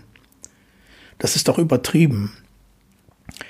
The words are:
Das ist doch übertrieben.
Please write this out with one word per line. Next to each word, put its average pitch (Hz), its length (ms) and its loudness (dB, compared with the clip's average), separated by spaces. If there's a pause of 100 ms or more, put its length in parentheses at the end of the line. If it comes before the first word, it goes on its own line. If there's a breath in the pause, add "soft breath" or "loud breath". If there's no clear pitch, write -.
(1200 soft breath)
Das - 140 -2
ist - 120 -4
doch 135 120 2
übertrieben. 151 720 0 (1160 loud breath)